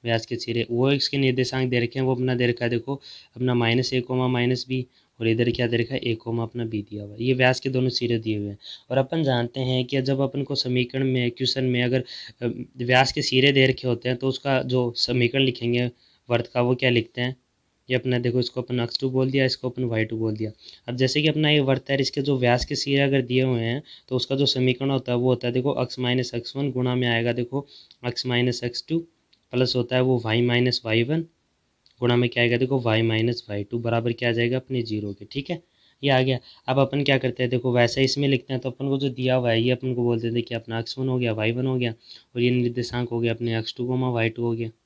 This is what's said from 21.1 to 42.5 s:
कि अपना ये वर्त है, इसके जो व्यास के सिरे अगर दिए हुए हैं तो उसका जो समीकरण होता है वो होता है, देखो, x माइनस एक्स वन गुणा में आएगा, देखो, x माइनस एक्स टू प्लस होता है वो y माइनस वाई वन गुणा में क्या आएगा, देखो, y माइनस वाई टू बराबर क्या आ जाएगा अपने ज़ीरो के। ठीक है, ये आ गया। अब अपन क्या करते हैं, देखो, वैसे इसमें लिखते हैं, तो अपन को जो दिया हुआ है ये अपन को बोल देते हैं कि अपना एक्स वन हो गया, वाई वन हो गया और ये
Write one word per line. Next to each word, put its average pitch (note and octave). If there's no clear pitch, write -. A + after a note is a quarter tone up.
कि D#3
अपना D3+
ये D3+
वर्त C3
है, C#3
इसके C#3
जो C#3
व्यास B2
के C#3+
सिरे C#3
अगर C#3
दिए B2
हुए B2+
हैं A#2
तो C3
उसका C3+
जो C#3
समीकरण B2+
होता B2+
है A#2+
वो B2
होता B2
है, A#2+
देखो, B2+
x -
माइनस B2
एक्स A#2+
वन C#3
गुणा B2+
में B2+
आएगा, A#2
देखो, B2+
x A#2+
माइनस B2
एक्स A#2+
टू E3
प्लस B2
होता B2
है B2+
वो B2+
y A2+
माइनस A#2+
वाई A2+
वन D#3
गुणा A#2+
में A#2+
क्या A#2+
आएगा, A#2+
देखो, C3
y A2+
माइनस A2+
वाई G2+
टू A#2+
बराबर A#2
क्या A#2+
आ A#2
जाएगा A#2
अपने B2+
ज़ीरो G#2+
के। G2+
ठीक C#3
है, E3+
ये C#3
आ C3
गया। C3
अब C3+
अपन C#3
क्या C3+
करते B2+
हैं, B2
देखो, B2
वैसे A#2+
इसमें C#3
लिखते C3+
हैं, B2+
तो C3
अपन C#3
को C3+
जो C#3
दिया B2+
हुआ B2
है A2+
ये B2
अपन B2+
को A#2+
बोल A#2
देते A#2
हैं A#2+
कि A#2+
अपना A2+
एक्स A#2
वन C3
हो B2+
गया, A#2+
वाई G#2+
वन B2+
हो C3
गया B2
और B2
ये B2